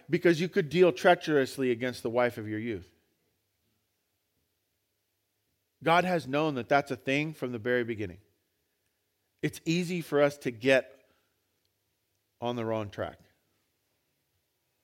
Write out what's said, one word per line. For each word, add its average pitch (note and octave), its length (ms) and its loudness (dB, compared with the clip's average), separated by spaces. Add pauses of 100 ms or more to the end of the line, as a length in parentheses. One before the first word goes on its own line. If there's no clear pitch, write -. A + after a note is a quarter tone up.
Because E3+ 320 2
you F3+ 100 -2
could E3 200 -2
deal F3 220 6
treacherously D3+ 800 2
against A#2+ 320 -4
the A#2+ 80 -4
wife A#2+ 260 0
of G#2+ 100 -10
your G#2+ 120 -6
youth. G#2+ 280 -8 (3000)
God E3+ 220 4
has E3+ 220 -2
known D3 280 0
that A#2+ 140 -6
that's C#3+ 220 4
a C3 40 -2
thing D3 380 -2
from C3 180 -8
the A#2+ 80 -8
very B2 240 0
beginning. G#2 360 -8 (1200)
It's D3 240 -6
easy E3+ 360 -2
for D3 200 0
us C#3+ 180 2
to C3 120 -4
get B2 440 0 (1400)
on A#2+ 160 -6
the A#2 100 -6
wrong A2 260 -4
track. E2+ 280 -10 (1600)